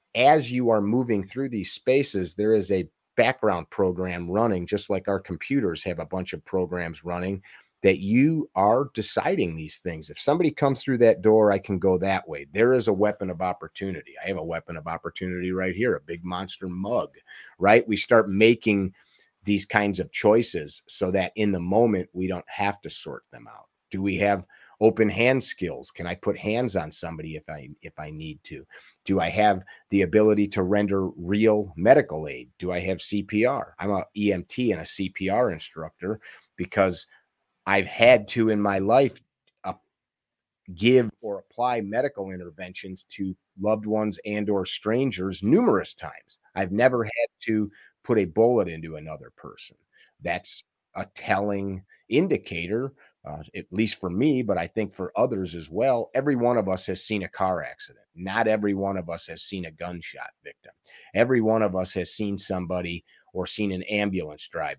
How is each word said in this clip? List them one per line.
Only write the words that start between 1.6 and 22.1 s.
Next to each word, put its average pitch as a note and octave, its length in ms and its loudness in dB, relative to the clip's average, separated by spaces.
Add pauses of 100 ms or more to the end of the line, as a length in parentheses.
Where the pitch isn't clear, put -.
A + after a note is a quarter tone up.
spaces, B2 640 0
there G#2+ 200 2
is G2 160 0
a F#2 180 0 (280)
background G#2+ 540 2
program F2+ 600 -2
running, G2 360 2
just G2+ 240 -4
like F#2+ 180 -4
our G2 120 0
computers F#2+ 640 -4
have F2 140 -6
a D#2+ 80 -8
bunch F#2 260 -8
of E2+ 120 -12
programs F2 600 -4
running, F2+ 380 -4 (400)
that F#2+ 180 4
you C3 560 2
are A2+ 380 4
deciding A2 600 -2
these D#2 240 -12
things. D#2+ 320 -10
If - 100 -16
somebody D#3+ 300 2
comes C#3 320 0
through B2+ 160 -2
that A2+ 240 6
door, G#2+ 300 6
I G2 60 2
can F#2 200 -2
go F#2 200 4
that F#2+ 300 -2
way. C#2+ 240 -10
There A#2 220 4
is A2+ 140 2
a G#2+ 40 4
weapon G2+ 380 0
of E2+ 100 -8
opportunity. F2+ 800 -6
I F2+ 60 -6
have F#2+ 100 -4
a D#2+ 60 -8
weapon E2 320 -8
of D#2 120 -12
opportunity F2+ 640 -6
right F#2 220 -2
here, A2 200 0
a C#2+ 60 -6
big E2+ 240 -12
monster F2+ 440 -8
mug, F#2+ 420 -4 (480)
right? G#2 280 6
We G#2+ 100 0
start A2 320 4
making G2+ 640 4 (520)
these G2+ 200 0
kinds G2+ 360 0
of F2 100 -6
choices G#2 800 2
so F#2 240 -4
that F#2 240 0
in G#2 160 2
the F2+ 80 -2
moment, G2 520 2